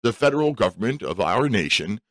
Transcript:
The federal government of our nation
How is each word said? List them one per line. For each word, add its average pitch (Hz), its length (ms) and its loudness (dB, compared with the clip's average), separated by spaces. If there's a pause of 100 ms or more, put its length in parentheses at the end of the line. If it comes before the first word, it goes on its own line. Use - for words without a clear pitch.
The 117 100 2
federal 147 400 2
government 104 500 -2
of 82 160 -6
our 101 300 2
nation 92 640 -2